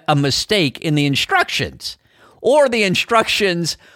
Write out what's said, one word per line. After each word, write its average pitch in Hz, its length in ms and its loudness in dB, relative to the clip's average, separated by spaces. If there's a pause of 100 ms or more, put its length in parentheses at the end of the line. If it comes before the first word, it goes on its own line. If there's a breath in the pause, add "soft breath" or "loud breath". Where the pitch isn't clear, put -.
a 151 60 2
mistake 143 640 0
in 151 160 -2
the 147 100 2
instructions, - 920 -4 (440 soft breath)
or 285 260 4
the 233 160 0
instructions 190 960 0 (180 soft breath)